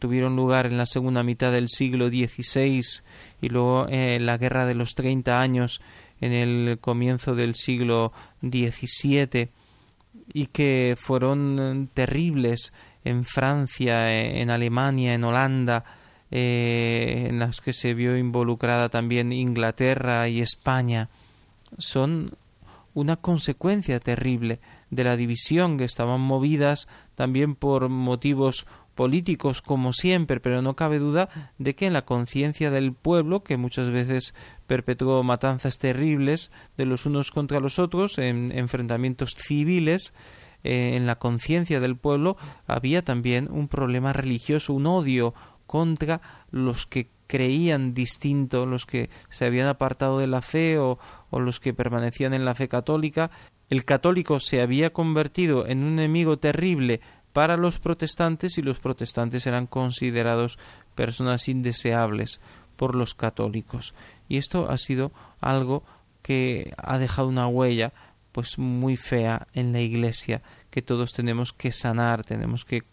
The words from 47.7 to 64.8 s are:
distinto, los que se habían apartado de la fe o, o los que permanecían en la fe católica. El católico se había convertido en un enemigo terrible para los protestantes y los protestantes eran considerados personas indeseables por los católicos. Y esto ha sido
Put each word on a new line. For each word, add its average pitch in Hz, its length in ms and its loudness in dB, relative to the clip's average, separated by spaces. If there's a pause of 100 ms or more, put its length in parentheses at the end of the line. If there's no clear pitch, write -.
distinto, 127 720 0
los 127 220 -4
que 120 240 -4 (180)
se - 160 -4
habían 123 220 2
apartado 135 500 0
de 135 80 2
la 131 160 0
fe 160 380 2
o, 127 180 2 (320)
o 127 100 -2
los 123 200 -2
que - 160 -2
permanecían 120 580 -2
en 131 120 0
la 123 100 0
fe 127 120 -2
católica. 156 640 0 (400)
El 131 160 0
católico 151 540 2
se - 200 0
había 131 320 2
convertido 156 760 2
en 131 160 -2
un 156 160 0
enemigo 156 400 2
terrible 147 600 2 (340)
para 160 220 4
los 170 220 0
protestantes 165 800 -2
y 160 60 -2
los 135 160 -4
protestantes 120 640 -4
eran 123 220 -2
considerados 120 920 0 (380)
personas 123 540 -2
indeseables 117 920 -2 (360)
por 127 180 0
los 123 180 -2
católicos. 113 800 -6 (340)
Y 135 100 -2
esto 143 340 -2
ha 135 80 0
sido 135 320 -2 (280)